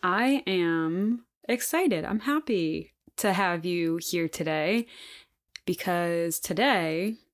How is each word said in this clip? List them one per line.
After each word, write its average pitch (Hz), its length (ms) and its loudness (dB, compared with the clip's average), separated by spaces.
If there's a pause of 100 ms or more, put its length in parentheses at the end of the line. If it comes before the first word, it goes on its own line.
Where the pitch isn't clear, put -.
I 233 460 2
am 175 760 0 (240)
excited. 247 560 0
I'm 214 160 -2
happy 202 720 0 (240)
to 208 160 0
have 175 320 0
you 170 360 0
here 170 280 -2
today 160 580 0 (800)
because 170 720 0
today 185 800 0 (180)